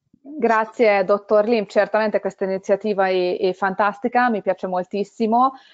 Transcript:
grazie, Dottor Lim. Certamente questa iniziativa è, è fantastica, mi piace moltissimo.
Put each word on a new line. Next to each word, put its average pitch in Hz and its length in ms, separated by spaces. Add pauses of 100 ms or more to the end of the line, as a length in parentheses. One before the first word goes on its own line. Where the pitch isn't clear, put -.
(200)
grazie, 233 800
Dottor 208 440
Lim. 220 200
Certamente 214 540
questa 190 240
iniziativa 196 640
è, 180 280
è 185 160
fantastica, 208 800
mi 202 120
piace 190 260
moltissimo. 214 880 (200)